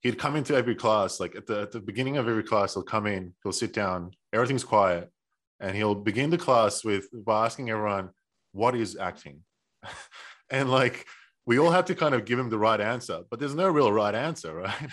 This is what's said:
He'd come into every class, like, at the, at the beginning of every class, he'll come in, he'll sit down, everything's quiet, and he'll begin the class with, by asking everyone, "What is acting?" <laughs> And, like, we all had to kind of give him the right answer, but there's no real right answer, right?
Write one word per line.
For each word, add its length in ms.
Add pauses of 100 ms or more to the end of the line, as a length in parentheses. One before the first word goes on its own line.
He'd 180
come 160
into 200
every 200
class, 440
like, 160
at 120
the, 140
at 100
the 80
beginning 380
of 100
every 160
class, 320
he'll 80
come 240
in, 340
he'll 120
sit 200
down, 380 (220)
everything's 300
quiet, 460 (500)
and 160
he'll 200
begin 340
the 80
class 460
with, 280
by 340
asking 260
everyone, 380 (420)
"What 240
is 220
acting?" 420 (420)
<laughs> 80 (600)
And, 180
like, 380 (400)
we 100
all 140
had 160
to 80
kind 180
of 120
give 120
him 140
the 80
right 200
answer, 420 (100)
but 80
there's 160
no 140
real 220
right 220
answer, 420
right? 380